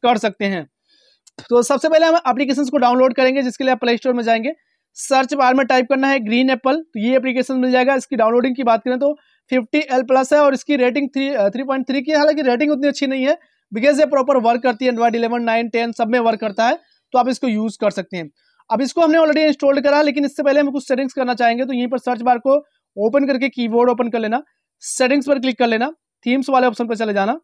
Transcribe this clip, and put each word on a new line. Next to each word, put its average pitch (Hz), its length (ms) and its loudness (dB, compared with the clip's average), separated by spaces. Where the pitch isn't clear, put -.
कर 233 160 2
सकते 202 260 -4
हैं। 185 220 -4
तो 240 120 4
सबसे 277 260 0
पहले 320 180 4
हम 320 100 4
एप्लीकेशंस 269 540 -2
को 294 60 -10
डाउनलोड 254 380 2
करेंगे, 269 280 2
जिसके 254 220 -4
लिए 262 80 2
आप 247 80 -2
प्ले 233 160 0
स्टोर 254 160 -2
में 240 120 -2
जाएंगे, 226 280 0
सर्च 269 380 0
बार 269 200 2
में 269 120 2
टाइप 254 220 2
करना 269 200 0
है 269 120 0
ग्रीन 240 300 0
एप्पल, 262 260 0
तो 320 240 -10
ये 247 160 0
एप्लीकेशन 254 400 -2
मिल 254 160 0
जाएगा। 254 220 2
इसकी 262 220 -6
डाउनलोडिंग 233 400 2
की 269 60 -6
बात 226 220 0
करें 254 140 -2
तो 285 180 -2
फिफ्टी 254 280 -2
एल 262 240 -2
प्लस 262 300 0
है 294 80 4
और 277 140 4
इसकी 294 220 -2
रेटिंग 247 320 0
थ्री, 269 200 -4
अ, 262 200 0
थ्री 294 140 -6
पॉइंट 269 260 -4
थ्री 269 140 -2
की 269 80 -6
है। 311 80 2
हालांकि 302 240 2
रेटिंग 262 280 0
उतनी 285 180 0
अच्छी 277 180 -2
नहीं 262 200 -2
है 302 100 2
because 262 280 2
ये 311 60 4
प्रॉपर 269 300 0
वर्क 240 260 2
करती 247 220 -2
है, 247 80 2
Android 233 240 0
eleven, 233 240 -2
नाइन, 233 280 -2
टेन 233 240 -4
सब 226 160 -4
में 247 100 0
वर्क 226 220 0
करता 220 260 -2
है, 302 120 0
तो 254 60 2
आप 240 100 2
इसको 262 200 -2
यूज़ 214 320 -2
कर 208 100 0
सकते 196 260 -10
हैं। 160 140 -10
अब 226 100 0
इसको 277 200 -2
हमने 320 180 4
already 311 220 2
इंस्टॉल 285 400 2
करा, 285 220 2
लेकिन 285 220 0
इससे 294 180 -4
पहले 277 180 4
हमें 285 120 0
कुछ 269 160 -8
सेटिंग्स 269 240 -2
करना 254 220 -4
चाहेंगे, 240 300 0
तो 269 80 -8
यहीं 247 160 -2
पर 254 100 -4
सर्च 240 240 -4
बार 240 160 2
को 269 180 2
ओपन 233 300 0
करके 262 220 -2
कीबोर्ड 240 420 0
ओपन 240 180 -2
कर 226 100 -4
लेना, 226 240 -4
सेटिंग्स 262 480 -2
पर 285 100 2
क्लिक 247 200 -4
कर 247 80 2
लेना, 233 260 -2
थीम्स 254 220 0
वाले 254 180 2
ऑप्शन 240 200 -2
पर 226 100 -4
चले 214 160 -4
जाना। 202 320 -2